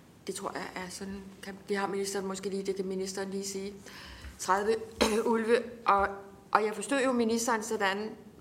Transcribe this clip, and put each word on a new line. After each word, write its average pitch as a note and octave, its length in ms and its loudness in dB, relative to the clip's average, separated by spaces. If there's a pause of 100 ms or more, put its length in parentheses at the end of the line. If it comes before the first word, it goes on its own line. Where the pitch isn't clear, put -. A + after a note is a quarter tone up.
(280)
det F#3+ 80 -4
tror G3 180 -6
jeg F#3+ 300 -8
er F3+ 60 -10
sådan, G3 320 -10 (220)
kan, G3 100 -10 (160)
det G3+ 80 0
har G3 100 0
ministeren G3 380 -2
måske G3 240 -4
lige, F#3+ 140 -2
det F#3+ 120 0
kan F#3+ 100 -2
ministeren F#3+ 440 -4
lige G3 180 -4
sige. G3 260 -6 (680)
Tredive G3+ 360 4 (300)
<clears throat> A3 280 4
ulve, A3+ 240 6 (280)
og, G3 220 6 (440)
og G#3 140 6
jeg G#3+ 100 -2
forstod B3 300 2
jo C4 60 4
ministeren A#3 520 2
sådan, G#3 460 0 (320)